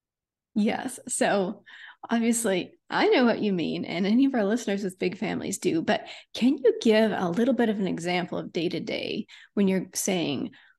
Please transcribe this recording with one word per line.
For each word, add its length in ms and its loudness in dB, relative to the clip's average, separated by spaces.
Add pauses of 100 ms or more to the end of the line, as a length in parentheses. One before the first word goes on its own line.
(560)
Yes. 520 -2
So 560 0 (460)
obviously, 680 0 (100)
I 200 2
know 160 4
what 160 2
you 120 0
mean, 320 -2
and 220 -2
any 180 4
of 80 0
our 120 0
listeners 380 -2
with 140 -6
big 200 -2
families 420 -6
do, 240 0
but 240 -2 (260)
can 240 2
you 240 4
give 300 4
a 180 -2
little 240 2
bit 160 2
of 100 0
an 80 0
example 520 -2
of 140 -10
day-to-day 720 -4 (260)
when 140 2
you're 260 0
saying, 580 -2 (280)